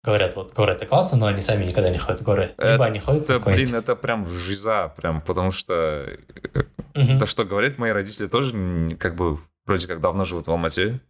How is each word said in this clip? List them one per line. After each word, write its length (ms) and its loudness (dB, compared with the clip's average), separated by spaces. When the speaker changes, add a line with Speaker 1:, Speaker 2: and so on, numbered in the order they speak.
Speaker 1:
говорят, 320 2
вот 180 -12
горы — 200 2
это 120 -8
классно, 320 4
но 80 4
они 140 0
сами 240 2
никогда 260 2
не 80 -2
ходят 220 -4
в 40 -10
горы. 340 2
Либо 280 4
они 140 -4
ходят 220 2
в 80 -4
Speaker 2:
Это, 80 4
Speaker 1:
какой-нибудь 320 2
Speaker 2:
блин, 100 -2
это 160 -2
прям 320 -4
жиза, 680 -2
прям, 240 -2
потому 300 0
что, 240 -4
э, 440 -2
Speaker 1:
Мгм. 240 4
Speaker 2:
то, 80 4
что 180 0
говорят, 340 0
мои 120 0
родители 380 -2
тоже, 260 0
м, 420 0
как 200 -2
бы, 220 0
вроде 220 0
как 120 -8
давно 240 0
живут 220 -4
в 40 -6
Алмате. 600 -2